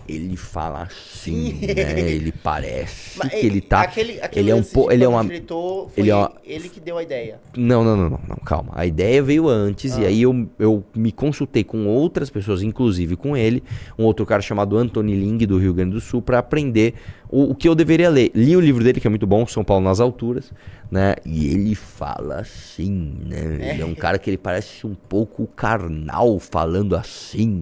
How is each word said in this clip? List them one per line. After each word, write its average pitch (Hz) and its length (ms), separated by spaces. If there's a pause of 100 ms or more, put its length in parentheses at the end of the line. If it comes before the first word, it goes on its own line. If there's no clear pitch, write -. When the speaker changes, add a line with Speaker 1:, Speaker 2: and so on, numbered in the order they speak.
Speaker 1:
Ele 85 300
fala 80 460
assim, - 800
Speaker 2:
Sim. 208 140
Speaker 1:
né? 80 260 (100)
Ele 78 220
parece - 840
Speaker 2:
Mas 135 120
Speaker 1:
que 196 60
Speaker 2:
ele, 208 100
Speaker 1:
ele 101 140
tá, 98 220
Speaker 2:
aquele, 226 380
aquele - 200
Speaker 1:
ele 101 100
é 113 40
um 117 40
Speaker 2:
lance 107 160
Speaker 1:
po-, 131 140
Speaker 2:
de 123 60
Speaker 1:
ele 123 100
é - 20
Speaker 2:
quando 120 80
Speaker 1:
uma, 113 100
Speaker 2:
direitor, 175 640
foi - 140
Speaker 1:
ele 104 80
é 104 60
uma 101 160 (120)
Speaker 2:
ele 156 240
que - 120
deu 170 180
a 165 60
ideia. 117 360 (160)
Speaker 1:
Não, 120 280
não, 110 120
não, 87 140
não, 64 180
não, - 160
calma. - 300
A 76 100
ideia 92 380
veio 151 260
antes, 110 480
e 110 80
Speaker 2:
Ah. 92 40
Speaker 1:
aí 107 140
eu, 123 260 (100)
eu 107 260 (100)
me 113 180
consultei 139 500
com 107 240
outras 139 440
pessoas, 98 320
inclusive 98 540
com 143 200
ele, 120 260 (340)
um 110 80
outro 107 220
cara 104 160
chamado 101 340
Anthony 107 380
Ling, 101 320
do 98 100
Rio 92 160
Grande 92 200
do 113 80
Sul, 120 200
pra 123 200
aprender 117 540 (360)
o, 135 220
o - 20
que - 140
eu 165 80
deveria 165 340
ler. 131 240
Li 135 220
o 185 40
livro 135 220
dele, 120 180
que - 60
é 107 40
muito 107 160
bom, 107 200
São - 180
Paulo 95 200
nas 95 160
Alturas, 120 520 (400)
né? 95 220 (100)
E 78 240
ele 101 260
fala 71 680
assim, 90 840
né? 78 460
Ele 71 100
é 80 60
um 85 60
Speaker 2:
É. - 20
Speaker 1:
cara 87 240
que - 100
ele 95 80
parece 92 500
um 104 80
pouco 107 520
carnal 90 920
falando 87 560
assim, - 540 (140)